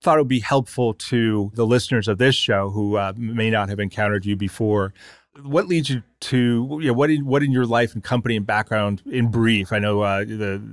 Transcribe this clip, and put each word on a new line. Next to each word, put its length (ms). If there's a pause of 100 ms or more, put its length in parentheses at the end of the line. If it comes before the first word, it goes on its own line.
thought 140
it 40
would 60
be 120
helpful 540
to 640
the 100
listeners 420
of 120
this 160
show 340
who, 260
uh, 220
may 320
not 200
have 100
encountered 440
you 120
before. 580 (500)
What 240
leads 220
you 120 (200)
to, 600
you 60
know, 60
what 160
in, 160
what 180
in 80
your 140
life 280
and 80
company 360
and 100
background 580
in 240
brief? 440
I 60
know, 200
uh, 240
the, 480